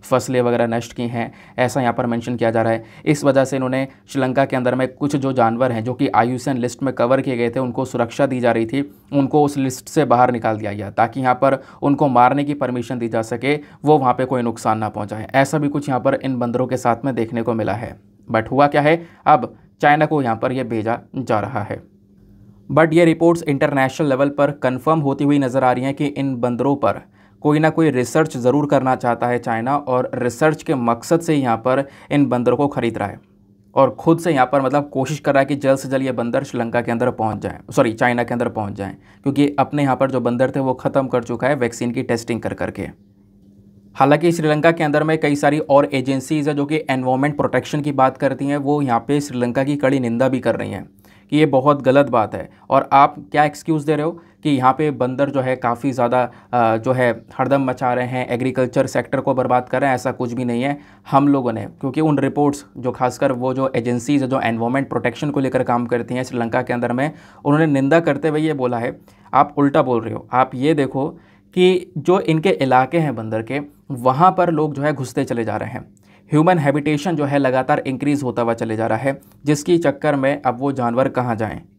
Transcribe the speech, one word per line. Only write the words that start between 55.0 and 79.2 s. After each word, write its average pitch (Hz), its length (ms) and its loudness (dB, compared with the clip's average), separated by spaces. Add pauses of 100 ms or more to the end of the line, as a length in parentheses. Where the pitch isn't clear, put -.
जो 139 120 -2
है 131 140 -2
काफ़ी 127 360 -2
ज़्यादा, 120 400 0 (220)
अ, 113 240 2
जो 113 140 -2
है 123 340 0 (140)
हड़दंग 139 260 2
मचा 127 280 -2
रहे 123 140 -2
हैं, 127 200 -6
एग्रीकल्चर 127 600 -2
सेक्टर - 320 -4
को 135 140 -2
बर्बाद 123 360 0
कर 127 120 0
रहे 139 60 0
हैं, 131 80 0
ऐसा 123 160 -4
कुछ 123 220 -6
भी 123 120 -4
नहीं 120 180 -2
है। 143 160 -4 (320)
हम 143 160 4
लोगों 131 260 2
ने, 107 120 -6
क्योंकि 135 360 -6
उन 151 180 2
रिपोर्ट्स 143 460 0 (120)
जो 123 140 -4
खासकर 127 400 0
वो 127 220 -2
जो 131 220 -2
एजेंसीज 123 480 0
है 127 60 -4
जो 131 120 -2
एनवायरनमेंट 120 480 -2
प्रोटेक्शन 120 420 -4
को 143 80 -2
लेकर 131 240 0
काम 120 220 0
करती 117 300 -4
हैं 127 80 -4
श्रीलंका 123 380 -2
के 123 120 -4
अंदर 120 200 -2
में, 135 180 -2 (340)
उन्होंने 147 200 4
निंदा 143 340 4
करते 156 280 0
हुए 151 120 0
ये 156 140 0
बोला 123 240 -2
है, 120 220 -6 (340)
"आप 143 240 2
उल्टा 143 240 4
बोल 123 200 2
रहे 110 120 -8
हो, 107 180 -12
आप 127 240 2
ये 139 180 0
देखो 139 360 -2 (440)
कि 180 440 2
जो 175 220 2
इनके 160 300 0
इलाके 131 480 2
हैं 147 180 0
बंदर 110 260 -4
के, 131 180 -6 (320)
वहाँ 131 460 4
पर 175 140 2
लोग 156 220 0
जो 135 80 -6
है 147 120 0
घुसते 131 300 -4
चले 117 200 -2
जा 107 140 -4
रहे 104 120 -6
हैं, - 240 -14 (400)
ह्यूमन 170 240 6
हैबिटेशन 147 580 0
जो 147 100 0
है 143 140 0
लगातार 131 480 0
इंक्रीज़ 139 360 -2
होता 123 180 -2
हुआ 117 120 0
चले 110 220 -4
जा 110 120 -2
रहा 110 100 0
है, 139 240 -4 (240)